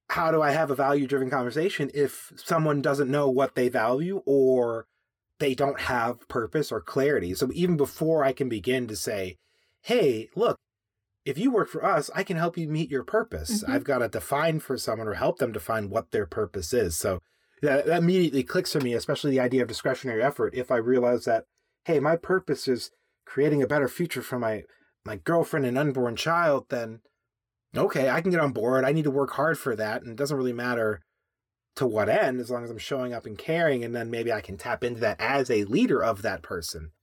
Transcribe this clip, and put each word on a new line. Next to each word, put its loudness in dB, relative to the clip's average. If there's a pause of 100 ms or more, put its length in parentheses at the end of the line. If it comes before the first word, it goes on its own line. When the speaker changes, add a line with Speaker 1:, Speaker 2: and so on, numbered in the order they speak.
(100)
Speaker 1:
how 2
do 4
I 4
have 2
a 2
value-driven 2
conversation 0
if -2
someone 2
doesn't 2
know 4
what 2
they 2
value 0
or 4 (540)
they 0
don't 0
have -2
purpose -2
or -4
clarity? 0
So -2
even 2
before 2
I 2
can -2
begin -2
to -8
say, -6 (440)
"Hey, 2
look, 0 (680)
if -4
you 2
work 0
for -6
us, 2
I -2
can -2
help -2
you -4
meet -2
your -2
purpose." -2
Speaker 2:
Mm-hmm. -4
Speaker 1:
I've 0
gotta 0
define -2
for -4
someone -4
or -4
help 0
them 0
define -4
what -4
their 0
purpose -4
is. 0
So -2 (420)
that, 2
that 2
immediately 4
clicks -2
for 2
me, 0
especially -2
the 4
idea 2
of 0
discretionary -4
effort. 0
If -4
I 2
realize 2
that, 0 (400)
hey, 2
my 2
purpose -2
is -2 (340)
creating 2
a 0
better 2
future -4
for -6
my, -4 (420)
my -8
girlfriend 0
and 0
unborn 0
child, 2
then, -8 (720)
okay, 2
I 2
can 0
get 4
on 2
board. 2
I 2
need 2
to 2
work 0
hard 0
for -2
that. -2
And -12
it -12
doesn't -2
really 0
matter -2 (760)
to 0
what 0
end, 2
as -8
long -6
as -12
I'm -12
showing -6
up -10
and -12
caring. 0
And -6
then -4
maybe -2
I -4
can -12
tap -6
into -4
that 0
as 0
a 4
leader 2
of 0
that -4
person. -10 (120)